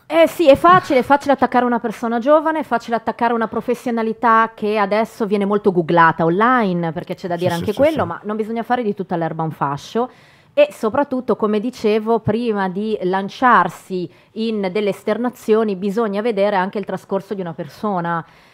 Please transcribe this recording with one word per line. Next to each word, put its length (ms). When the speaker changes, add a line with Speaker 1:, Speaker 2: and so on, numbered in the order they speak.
Speaker 1:
Eh 220
sì, 200
è 80
facile, 440
è 20
facile 320
attaccare 320
una 140
persona 400
giovane, 400
è 40
facile 320
attaccare 380
una 140
professionalità 1080
che 240
adesso 480
viene 200
molto 260
googlata 540
online, 680
perché 240
c'è 120
da 60
Speaker 2:
Sì, 60
Speaker 1:
dire 160
Speaker 2:
sì, 40
Speaker 1:
anche 120
Speaker 2:
sì, 80
Speaker 1:
quello, 240
Speaker 2:
sì. 40
Speaker 1:
ma 160
non 120
bisogna 260
fare 220
di 100
tutta 220
l'erba 260
un 80
fascio. 600
E 180
soprattutto, 640
come 240
dicevo, 600
prima 500
di 260
lanciarsi 720
in 380
delle 180
esternazioni 840
bisogna 460
vedere 340
anche 220
il 80
trascorso 480
di 80
una 120
persona. 720